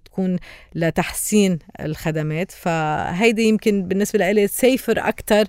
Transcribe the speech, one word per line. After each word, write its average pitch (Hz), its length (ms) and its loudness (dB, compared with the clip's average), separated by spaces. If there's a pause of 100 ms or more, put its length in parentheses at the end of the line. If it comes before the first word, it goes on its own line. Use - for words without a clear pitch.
تكون 185 320 -2 (380)
لتحسين 175 840 0 (220)
الخدمات. 156 720 -4
فهيدي 170 920 0
يمكن 214 400 2
بالنسبة 190 360 -2
لإلي 202 280 2
safer 247 640 0
أكتر 214 400 2